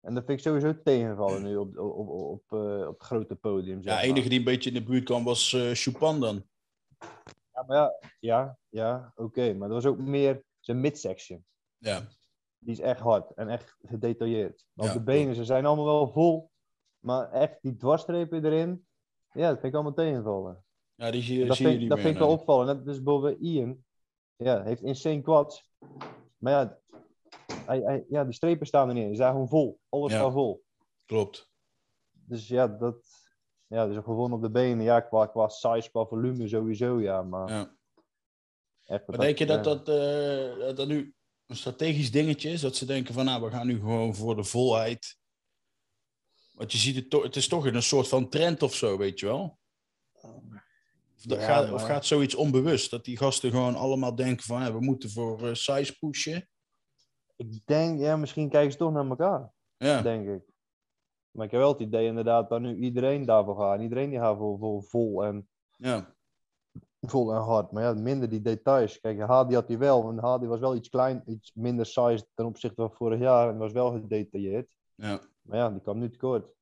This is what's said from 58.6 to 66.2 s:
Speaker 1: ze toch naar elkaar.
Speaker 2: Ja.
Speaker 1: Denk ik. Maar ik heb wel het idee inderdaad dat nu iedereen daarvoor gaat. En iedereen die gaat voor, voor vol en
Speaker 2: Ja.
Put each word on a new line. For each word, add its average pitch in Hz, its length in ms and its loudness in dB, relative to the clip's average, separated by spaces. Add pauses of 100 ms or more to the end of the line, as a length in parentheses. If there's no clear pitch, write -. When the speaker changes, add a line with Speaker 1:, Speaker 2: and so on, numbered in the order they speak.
Speaker 1:
ze 139 60 -10
toch 160 140 2
naar 143 160 0
elkaar. 135 440 -2 (240)
Speaker 2:
Ja. 135 260 2
Speaker 1:
Denk 110 260 0
ik. 98 140 -6 (880)
Maar 110 160 -8
ik 104 40 -8
heb 120 100 2
wel 143 120 6
het 139 80 -2
idee 113 260 0
inderdaad 113 420 2
dat 117 120 0
nu 120 160 -6
iedereen 127 480 0
daarvoor 104 320 4
gaat. 98 200 2
En 107 60 -2
iedereen 123 280 -2
die 131 80 -4
gaat 110 180 2
voor, 104 220 -2
voor 104 240 -4
vol 107 420 0
en 104 240 -6 (280)
Speaker 2:
Ja. 123 380 -4 (840)